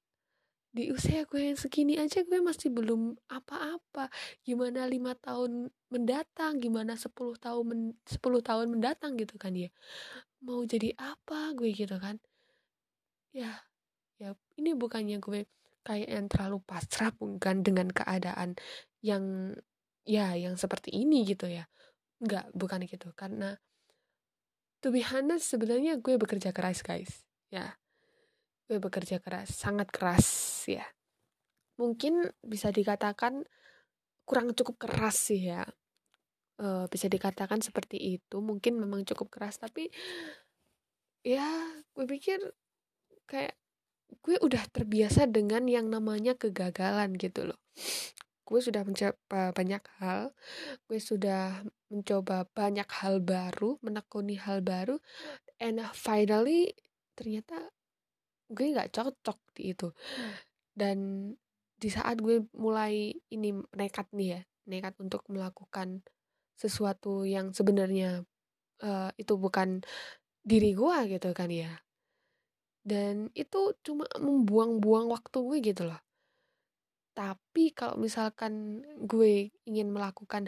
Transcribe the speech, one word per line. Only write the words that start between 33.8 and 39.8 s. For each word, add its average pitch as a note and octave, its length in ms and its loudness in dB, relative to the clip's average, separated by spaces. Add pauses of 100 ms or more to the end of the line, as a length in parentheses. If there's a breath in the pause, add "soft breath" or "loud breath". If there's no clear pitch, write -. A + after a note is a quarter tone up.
kurang A#3+ 320 2
cukup B3 320 0
keras A3 320 2
sih F#3 320 2
ya. F3 160 -4 (960)
Eh, F#3 240 -2
bisa F#3 240 -2
dikatakan G3 560 0
seperti - 320 -6
itu, F#3+ 400 -6
mungkin G#3+ 400 0
memang G3+ 240 -2
cukup G#3 240 -4
keras, - 320 -10
tapi D#4+ 320 -8 (1400 loud breath)